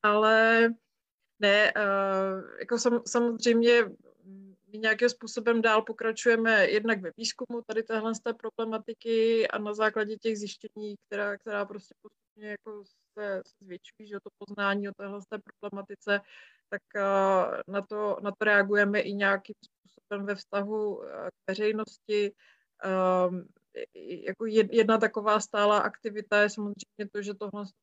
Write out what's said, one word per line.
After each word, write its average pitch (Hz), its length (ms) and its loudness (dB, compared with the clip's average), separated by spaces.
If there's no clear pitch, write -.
Ale 220 640 6
ne, 208 360 4
eh, 190 840 -2
jako 233 200 -2
sam-, 233 280 2
samozřejmě 233 760 4
my 214 60 -14
nějakým 220 320 2
způsobem 233 520 -2
dál 220 200 4
pokračujeme 226 880 2
jednak 214 320 0
ve 214 160 -10
výzkumu 233 500 -8
tady 220 160 -4
téhle 220 320 -4
z 214 40 -12
té 233 140 -6
problematiky 226 1120 -2
a - 100 -4
na 208 160 -6
základě 214 440 0
těch 220 200 -4
zjištění, 208 580 -12
která, 202 300 -4
která 202 280 -6
prostě 196 360 -16
postupně - 480 -20
jako 208 360 -14
se, 196 640 -10
se - 180 -20
zvětšují, 190 440 -18
že 202 140 -10
to 208 140 -16
poznání 202 520 -4
o - 80 -14
téhle 202 240 -12
z 190 40 -18
té 214 120 -10
problematice, 202 600 -6
tak, 202 120 -8
eh, 196 720 2
na 196 140 -6
to, 208 400 -4
na 202 100 -4
to 208 140 -4
reagujeme 202 540 4
i - 140 -2
nějakým 196 420 -2
způsobem - 600 -12
ve 202 100 -4
vztahu, 208 680 -6
eh, - 260 -12
k - 220 -10
veřejnosti. 208 800 -2
Ehm, 185 640 0
i, - 260 -14
i, 135 260 -12
jako 190 200 -6
jed-, 214 260 4
jedna 220 260 6
taková 214 420 2
stálá 208 400 2
aktivita 208 640 0
je 208 80 4
samozřejmě 208 640 -10
to, 208 100 -8
že 202 120 -8
tohle 202 320 -10